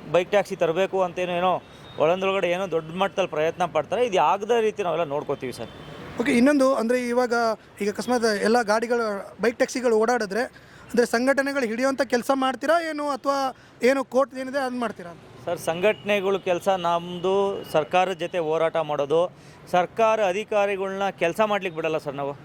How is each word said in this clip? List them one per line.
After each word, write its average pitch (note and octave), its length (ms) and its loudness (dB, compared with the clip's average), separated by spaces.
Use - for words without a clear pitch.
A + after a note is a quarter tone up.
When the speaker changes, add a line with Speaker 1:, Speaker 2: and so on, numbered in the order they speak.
Speaker 1:
ಬೈಕ್ F3 180 2
ಟ್ಯಾಕ್ಸಿ G3 260 0
ತರಬೇಕು F#3 460 0
ಅಂತೇನೋ, F3 300 -4
ಏನೋ F3 300 0
ಒಳಂದ್ರೊಳಗಡೆ F#3+ 500 2
ಏನೋ F3+ 220 -2
ದೊಡ್ಡ D#3+ 320 -4
ಮಟ್ಟದಲ್ಲಿ F#3+ 340 -2
ಪ್ರಯತ್ನ E3 280 0
ಪಡ್ತಾರೆ. E3+ 420 -2
ಇದು F#3+ 140 2
ಆಗದ G3 300 2
ರೀತಿ G#3 220 0
ನಾವೆಲ್ಲ E3+ 220 -2
ನೋಡ್ಕೋತೀವಿ C#3 480 -4
ಸರ್. A2+ 160 -12
Speaker 2:
ಓಕೆ. B3 120 2
ಇನ್ನೊಂದು C4+ 420 4
ಅಂದರೆ, B3 340 0
ಇವಾಗ A#3+ 260 0
ಈಗ G3+ 100 -2
ಅಕಸ್ಮಾತ್ A#3 340 -2
ಎಲ್ಲ G#3+ 380 2
ಗಾಡಿಗಳು, A3+ 440 0
ಬೈಕ್ A3+ 140 0
ಟ್ಯಾಕ್ಸಿಗಳು A#3+ 460 0
ಓಡಾಡಿದ್ರೆ, A3+ 400 0
ಅಂದರೆ A#3 160 4
ಸಂಘಟನೆಗಳು C4+ 600 0
ಹಿಡಿಯುವಂಥ B3+ 360 0
ಕೆಲಸ A#3+ 320 0
ಮಾಡ್ತೀರಾ C4+ 460 0
ಏನು, D4 180 -4
ಅಥವಾ C#4 300 -2
ಏನು C4 220 4
ಕೋರ್ಟ್ B3+ 300 0
ಏನಿದೆ C4 240 -6
ಅದನ್ನ B3 220 -2
ಮಾಡ್ತೀರಾ? F3 340 -8
Speaker 1:
ಸರ್, E3+ 140 -4
ಸಂಘಟನೆಗಳು G3 800 0
ಕೆಲಸ F3+ 300 0
ನಮ್ಮದು F3+ 1040 0
ಸರ್ಕಾರದ F3+ 400 2
ಜೊತೆ F3 260 -4
ಹೋರಾಟ D#3+ 380 0
ಮಾಡೋದು. D3+ 460 2
ಸರ್ಕಾರ G#3+ 500 2
ಅಧಿಕಾರಿಗಳ್ನ G3+ 680 -2
ಕೆಲಸ E3+ 180 0
ಮಾಡ್ಲಿಕ್ಕೆ F#3+ 260 -2
ಬಿಡಲ್ಲ D#3+ 220 -2
ಸರ್ C#3+ 160 -6
ನಾವು. C#3+ 180 -4